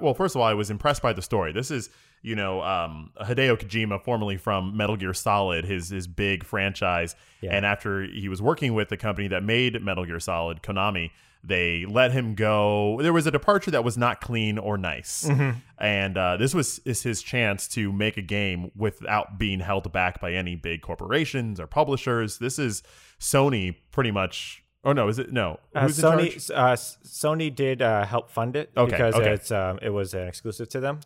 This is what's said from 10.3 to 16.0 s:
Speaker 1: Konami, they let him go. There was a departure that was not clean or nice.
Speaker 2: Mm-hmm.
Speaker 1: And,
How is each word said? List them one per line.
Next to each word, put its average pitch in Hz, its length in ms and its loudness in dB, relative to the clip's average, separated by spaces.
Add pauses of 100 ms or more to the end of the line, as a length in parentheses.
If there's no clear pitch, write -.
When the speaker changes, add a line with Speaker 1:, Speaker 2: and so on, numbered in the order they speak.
Speaker 1:
Konami, 98 500 -2 (320)
they 87 440 0
let 123 240 4
him 120 240 0
go. 104 680 2
There 170 120 4
was 160 140 4
a 160 40 2
departure 185 400 2
that 120 140 4
was 117 120 -2
not 120 220 2
clean 110 380 -2
or 104 200 -2
nice. 85 520 -6
Speaker 2:
Mm-hmm. 139 220 2 (260)
Speaker 1:
And, 98 400 0